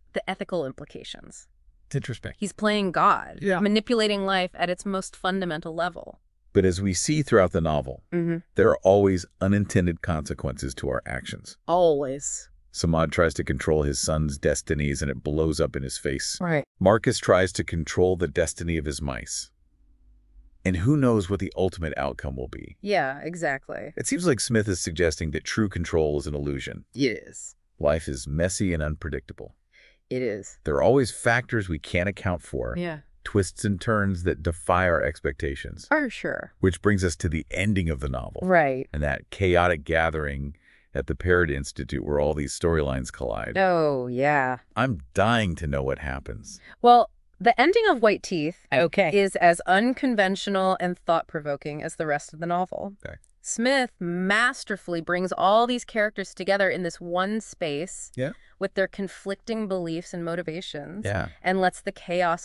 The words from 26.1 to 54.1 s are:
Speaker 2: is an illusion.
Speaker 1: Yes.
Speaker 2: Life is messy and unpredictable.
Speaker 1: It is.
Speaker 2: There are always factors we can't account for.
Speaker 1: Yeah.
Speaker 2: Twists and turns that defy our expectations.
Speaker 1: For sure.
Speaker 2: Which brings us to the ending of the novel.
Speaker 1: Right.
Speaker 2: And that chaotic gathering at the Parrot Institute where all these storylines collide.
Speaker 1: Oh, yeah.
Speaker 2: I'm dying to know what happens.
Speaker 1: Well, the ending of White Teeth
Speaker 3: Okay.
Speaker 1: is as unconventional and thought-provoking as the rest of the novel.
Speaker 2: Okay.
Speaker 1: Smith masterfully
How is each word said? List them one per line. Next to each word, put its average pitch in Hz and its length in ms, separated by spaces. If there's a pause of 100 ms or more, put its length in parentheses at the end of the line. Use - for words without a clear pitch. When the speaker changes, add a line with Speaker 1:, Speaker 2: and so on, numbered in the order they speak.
Speaker 2:
is 71 80
an 73 80
illusion. 71 580
Speaker 1:
Yes. - 640 (240)
Speaker 2:
Life 76 300
is 67 180
messy 87 460
and 80 100
unpredictable. 76 720 (560)
Speaker 1:
It 127 120
is. 104 420
Speaker 2:
There 76 120
are 69 60
always 120 300
factors 117 560
we 80 100
can't 90 300
account 92 340
for. 60 340
Speaker 1:
Yeah. 175 240 (220)
Speaker 2:
Twists - 420
and 101 160
turns 98 440
that 78 180
defy 90 460
our 78 140
expectations. - 840
Speaker 1:
For 294 240
sure. - 500
Speaker 2:
Which - 220
brings 98 220
us 82 120
to - 120
the 76 220
ending 95 380
of 73 120
the 69 80
novel. 64 360
Speaker 1:
Right. 160 480
Speaker 2:
And 73 100
that - 280
chaotic 87 540
gathering 76 720 (380)
at 67 140
the 67 60
Parrot 87 360
Institute 69 540
where 73 160
all 73 140
these 73 240
storylines 71 540
collide. 55 460
Speaker 1:
Oh, 156 480
yeah. 127 520 (160)
Speaker 2:
I'm 117 260 (140)
dying 104 420
to 85 100
know 69 160
what 67 160
happens. 65 640 (220)
Speaker 1:
Well, 240 280 (300)
the 233 200
ending 392 280
of 277 120
White 202 220
Teeth 160 500
Speaker 3:
Okay. 165 400
Speaker 1:
is 196 240
as 170 300
unconventional 196 1160
and 180 200
thought-provoking 151 800
as 160 140
the 160 100
rest 143 260
of 156 60
the 165 80
novel. 180 480 (100)
Speaker 2:
Okay. - 120 (260)
Speaker 1:
Smith 254 480 (100)
masterfully 185 1000